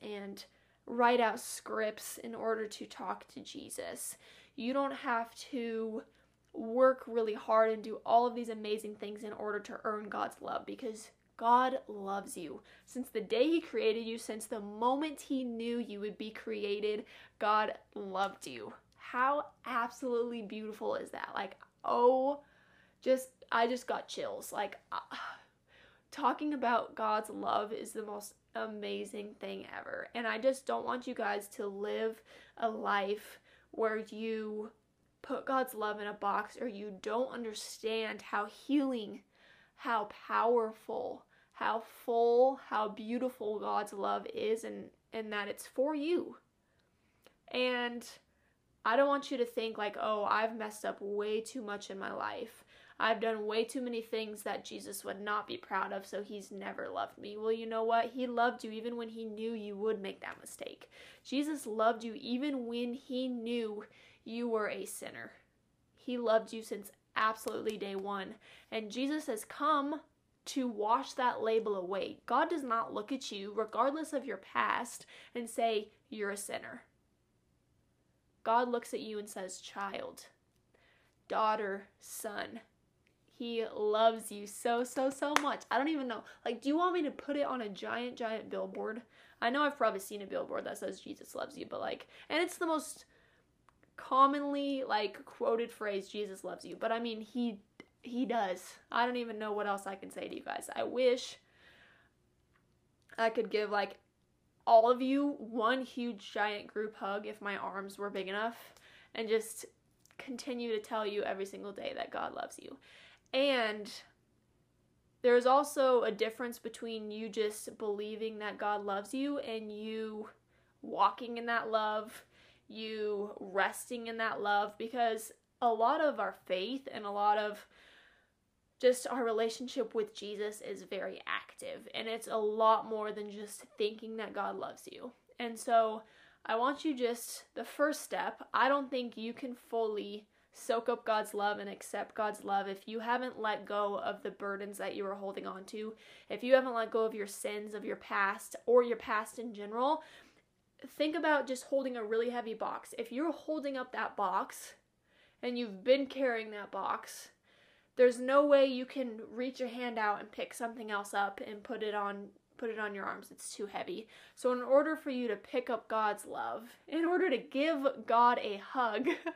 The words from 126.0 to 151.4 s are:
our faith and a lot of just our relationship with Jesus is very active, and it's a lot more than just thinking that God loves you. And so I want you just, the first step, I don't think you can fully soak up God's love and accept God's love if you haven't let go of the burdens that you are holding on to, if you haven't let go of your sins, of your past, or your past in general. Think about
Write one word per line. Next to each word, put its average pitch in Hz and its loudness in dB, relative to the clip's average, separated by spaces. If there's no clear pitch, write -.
our 196 0
faith 214 -2
and 214 -6
a 202 -4
lot 208 4
of 208 -2
just 247 4
our 233 -2
relationship 226 -2
with 214 -2
Jesus 208 -6
is 190 -10
very 190 -8
active, - -8
and 220 -4
it's 226 -6
a 202 0
lot 214 6
more 214 -4
than 208 -8
just 202 -12
thinking 220 -2
that 202 -6
God 196 -2
loves - -10
you. - -12
And 233 -6
so 220 4
I 226 2
want 277 2
you 311 2
just, 240 -2
the 233 -6
first 294 2
step, 185 -4
I 233 6
don't 277 2
think 247 -4
you 226 -6
can 247 -8
fully 214 -2
soak - -2
up 240 0
God's 214 0
love 208 0
and 202 -8
accept 196 -8
God's 208 -2
love 196 2
if 196 -8
you 220 -6
haven't 247 -2
let 208 -2
go 202 0
of 202 -4
the 196 -6
burdens 202 -6
that 190 -4
you 202 -4
are 196 -4
holding 196 -8
on 190 -8
to, 220 -8
if - -6
you 254 4
haven't 262 8
let 226 0
go 220 4
of 220 -2
your 208 -2
sins, 208 -6
of 208 -8
your 208 -4
past, 202 -2
or 247 10
your 233 0
past 226 -2
in 233 -8
general. 220 0
Think 302 0
about 302 4